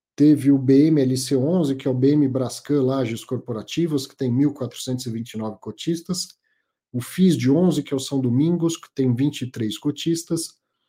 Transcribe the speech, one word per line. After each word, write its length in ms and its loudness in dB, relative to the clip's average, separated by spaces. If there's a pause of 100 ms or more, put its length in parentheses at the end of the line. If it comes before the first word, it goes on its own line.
(160)
teve 340 6
o 80 4
B 280 6
M 140 4
L 160 2
C 200 -2
onze, 400 0
que 100 -8
é 40 2
o 40 0
B 160 4
M 160 4
Brascan 560 -2
Lages 420 -2
Corporativos, 800 -4
que 120 -18
tem 160 -2
mil 200 2
quatrocentos 540 -8
e 40 -6
vinte 240 -8
e 40 -10
nove 220 -8
cotistas. 680 -6 (640)
O 80 -6
fis 360 2
de 120 0
onze, 360 2
que 100 -6
é 20 0
o 40 -4
São 200 -4
Domingos, 560 0
que 160 -20
tem 220 0
vinte 280 -2
e 80 -6
três 280 -6
cotistas. 760 -4 (340)